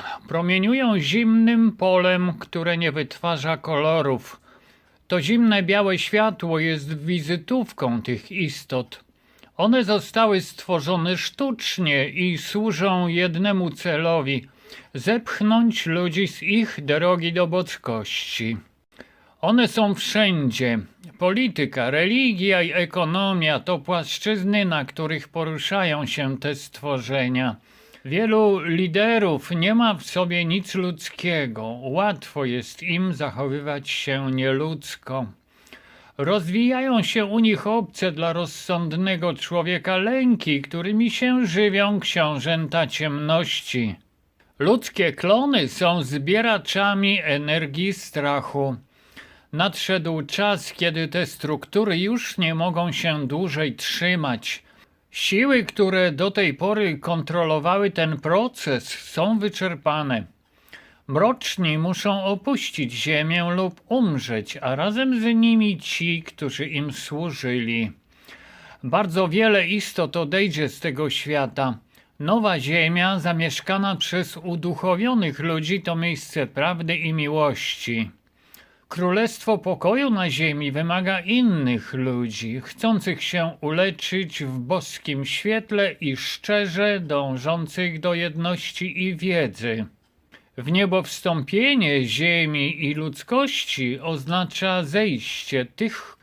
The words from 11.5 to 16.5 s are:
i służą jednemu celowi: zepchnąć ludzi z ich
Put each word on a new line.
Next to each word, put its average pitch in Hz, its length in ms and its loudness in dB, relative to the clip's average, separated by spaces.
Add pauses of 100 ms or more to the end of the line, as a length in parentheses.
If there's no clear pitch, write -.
i 180 280 0
służą 185 720 0
jednemu 180 600 2
celowi: 156 800 0 (460)
zepchnąć 226 920 2
ludzi 175 420 0
z - 160 -10
ich 202 420 0